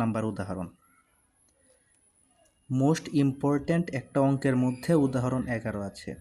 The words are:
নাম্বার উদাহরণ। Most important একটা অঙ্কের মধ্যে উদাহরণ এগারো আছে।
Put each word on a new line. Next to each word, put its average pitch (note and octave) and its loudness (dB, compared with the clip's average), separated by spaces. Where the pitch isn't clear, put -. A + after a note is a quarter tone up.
নাম্বার A2+ 0
উদাহরণ। F#2+ -6
Most C3+ 2
important C#3+ 0
একটা - -4
অঙ্কের C3+ 2
মধ্যে B2+ -2
উদাহরণ B2+ -2
এগারো G#2 -4
আছে। - -12